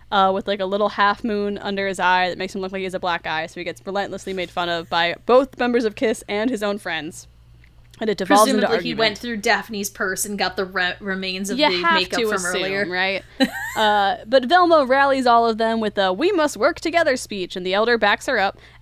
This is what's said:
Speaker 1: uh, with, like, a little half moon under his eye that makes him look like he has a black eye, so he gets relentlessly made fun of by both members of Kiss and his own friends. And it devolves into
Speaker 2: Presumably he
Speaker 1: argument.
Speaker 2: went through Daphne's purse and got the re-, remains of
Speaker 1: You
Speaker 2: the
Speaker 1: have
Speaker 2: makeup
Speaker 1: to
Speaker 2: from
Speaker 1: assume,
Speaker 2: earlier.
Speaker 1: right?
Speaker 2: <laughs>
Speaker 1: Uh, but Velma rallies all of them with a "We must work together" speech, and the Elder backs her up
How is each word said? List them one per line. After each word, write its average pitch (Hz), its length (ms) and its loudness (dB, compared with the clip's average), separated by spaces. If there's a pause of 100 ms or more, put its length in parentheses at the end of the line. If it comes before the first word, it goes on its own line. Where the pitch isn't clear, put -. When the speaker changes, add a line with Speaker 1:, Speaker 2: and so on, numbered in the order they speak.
(120)
Speaker 1:
uh, 190 220 4
with, 190 140 -4
like, 202 100 -2
a 190 80 -2
little 202 220 0
half 202 340 0
moon 202 360 -2
under 196 280 -4
his 190 140 -4
eye 180 280 2
that 175 80 -6
makes 185 160 -8
him 202 80 -8
look 190 120 -6
like 196 80 -6
he 190 40 -4
has 185 100 -6
a 185 60 -6
black 170 280 -4
eye, 160 180 -4
so 175 140 -14
he 175 40 -12
gets 175 220 -10
relentlessly 196 480 -6
made 180 160 -6
fun 175 180 -4
of 170 220 -4
by 170 240 0 (100)
both 254 320 4
members 240 280 0
of 214 100 -4
Kiss 226 340 -2
and 214 220 -2
his 214 140 -4
own 202 140 -4
friends. 160 500 -10 (720)
And 220 100 0
it 202 80 -2
devolves 202 320 6
into 254 120 2
Speaker 2:
Presumably 226 200 2
he 240 100 -4
Speaker 1:
argument. 208 60 -6
Speaker 2:
went 214 200 0
through 240 180 -8
Daphne's 202 540 -2
purse 190 340 -6
and 202 120 -6
got 185 200 -2
the 196 80 -2
re-, 180 360 -2
remains 190 500 -6
of 247 100 -2
Speaker 1:
You 294 100 4
Speaker 2:
the 180 160 0
Speaker 1:
have 330 80 4
Speaker 2:
makeup 262 240 0
Speaker 1:
to 233 80 0
Speaker 2:
from 214 100 -2
Speaker 1:
assume, 180 200 -2
Speaker 2:
earlier. 196 300 -2
Speaker 1:
right? 185 360 -2 (160)
Speaker 2:
<laughs> 262 100 2 (280)
Speaker 1:
Uh, 208 400 2 (100)
but 254 200 4
Velma 330 380 6
rallies 269 440 2
all 233 200 6
of 226 80 0
them 226 220 0
with 214 180 -4
a 190 160 2
"We 294 200 0
must 311 240 0
work 285 240 0
together" 311 360 2
speech, 196 380 -8
and 185 100 -8
the 185 80 -2
Elder 226 260 2
backs 214 280 2
her 269 100 0
up 196 220 0 (240)